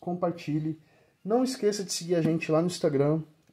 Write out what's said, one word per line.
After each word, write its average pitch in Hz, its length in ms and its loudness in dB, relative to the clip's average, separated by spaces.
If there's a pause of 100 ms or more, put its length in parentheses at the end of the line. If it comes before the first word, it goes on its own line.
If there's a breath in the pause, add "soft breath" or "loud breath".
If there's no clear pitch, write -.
compartilhe. 165 800 -4 (420 soft breath)
Não 226 200 2
esqueça 208 400 -2
de 180 80 -8
seguir 170 260 -2
a 165 60 2
gente 160 300 0
lá 156 80 4
no 175 60 0
Instagram, 156 560 2 (300)